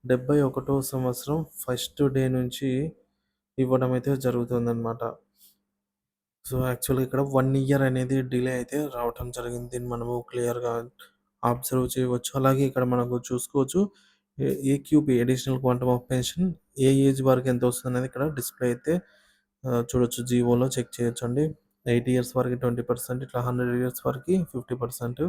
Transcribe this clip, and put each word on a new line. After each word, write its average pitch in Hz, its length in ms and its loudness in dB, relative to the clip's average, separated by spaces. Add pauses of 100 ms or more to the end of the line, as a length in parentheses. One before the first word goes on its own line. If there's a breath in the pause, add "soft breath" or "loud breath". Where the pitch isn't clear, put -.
డెబ్బై 127 360 2
ఒకటో 135 420 0
సంవత్సరం 131 560 -2 (200)
ఫస్ట్ - 440 -4 (100)
డే 131 160 2
నుంచి 127 420 -2 (880)
ఇవ్వడం 127 340 2
అయితే 127 240 0
జరుగుతుందన్నమాట. 120 880 -2 (1400 soft breath)
So 131 120 -6 (100)
యాక్చువల్‌గా 127 400 0
ఇక్కడ 131 140 0 (120)
వన్ 131 240 4
ఇయర్ 135 320 2
అనేది 127 280 0 (120)
డిలే 127 260 0
అయితే 123 240 -4 (100)
రావటం 120 420 -6
జరిగింది. 120 400 -8
దీన్ని 123 200 -6
మనము 120 320 -4
క్లియర్గా 120 520 -2 (680 loud breath)
అబ్జర్వ్ 127 460 0
చేయవచ్చు. 123 480 -2
అలాగే 135 300 4
ఇక్కడ 127 180 0
మనకు 123 380 0
చూసుకోవచ్చు 135 580 0 (580 soft breath)
ఏ-, 135 180 0 (140)
ఏక్యూపీ 143 480 2
additional 127 420 0
quantum 127 280 2
of 123 200 2
pension 131 340 -2 (360)
ఏ 135 120 6 (140)
ఏజ్ 135 180 4
వారికి 131 260 4
ఎంత 123 160 2
వస్తుంది 123 280 0
అనేది 127 180 -2
ఇక్కడ 135 140 -4 (100)
డిస్‌ప్లే 127 340 -4
అయితే, 120 240 0 (720 soft breath)
ఆ, 131 60 -2 (140)
చూడొచ్చు. 123 420 0
జీవోలో 123 420 4
చెక్ 127 240 -4
చేయొచ్చు 120 340 -2
అండి. 131 180 0 (420)
ఎయిటీ 120 260 2
ఇయర్స్ 123 220 0
వారికి 127 220 0
ట్వంటీ 123 260 -2
పర్సెంట్, 123 400 -4
ఇట్లా 127 180 -6
హండ్రెడ్ 123 340 -2
ఇయర్స్ 123 280 -2
వారికి 135 320 -2 (100)
ఫిఫ్టీ 123 320 -6
పర్సెంట్. 123 520 -6